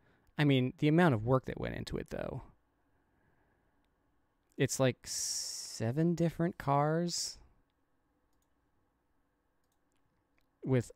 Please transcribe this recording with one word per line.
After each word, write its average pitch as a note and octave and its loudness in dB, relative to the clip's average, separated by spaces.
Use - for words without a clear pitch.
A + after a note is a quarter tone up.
I D3+ 2
mean, C3 4
the D3+ 4
amount D#3+ 6
of G#2+ -2
work C3 2
that - -8
went A#1 -6
into - -8
it, - -8
though. G1+ -8
It's, - 0
like, C3 2
seven - -2
different E3 -2
cars D#3 -2
with C3 0